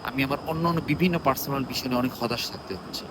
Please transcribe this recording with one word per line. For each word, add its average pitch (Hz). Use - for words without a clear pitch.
আমি 131
আমার 139
অন্যান্য 165
বিভিন্ন 170
পার্সোনাল 139
বিষয় 127
নিয়ে 123
অনেক 123
হতাশ -
থাকতে -
হচ্ছে। 104